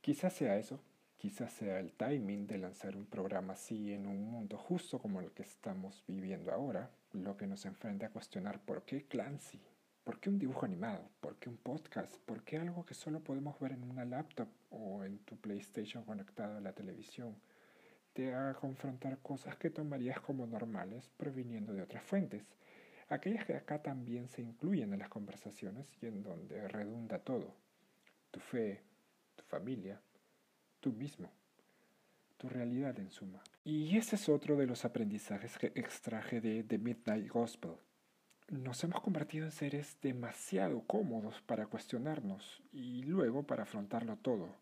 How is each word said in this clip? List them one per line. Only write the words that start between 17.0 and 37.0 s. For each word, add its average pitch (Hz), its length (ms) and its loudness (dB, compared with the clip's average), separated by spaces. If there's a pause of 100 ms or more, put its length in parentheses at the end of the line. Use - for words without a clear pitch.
te 131 180 2
haga 135 220 2
confrontar 135 720 -2
cosas - 340 -4
que 160 140 2
tomarías 139 480 0
como 131 260 0
normales 110 720 -4
proviniendo 117 560 -2
de 98 80 0
otras - 220 -6
fuentes, 165 520 2 (540)
aquellas 196 340 0
que 143 120 2
acá 147 260 -2
también 123 480 -2
se 123 140 -8
incluyen 120 500 2
en 98 60 0
las 95 100 -6
conversaciones 104 760 -6 (120)
y 120 60 -6
en 104 160 -2
donde 90 460 -6
redunda 110 500 -2
todo, - 380 0 (760)
tu - 100 -8
fe, 107 440 0 (520)
tu - 80 -18
familia, 101 560 -2 (800)
tú 127 140 4
mismo, 143 360 -6 (1080)
tu 123 100 -6
realidad 123 520 2
en 95 120 -4
suma. 95 320 -10 (200)
Y 156 340 6
ese 226 180 6
es 196 140 4
otro 143 260 8
de 139 100 8
los 123 200 2
aprendizajes 107 720 2
que - 180 2
extraje 117 640 0
de 110 240 4
The 110 140 4
Midnight 110 520 2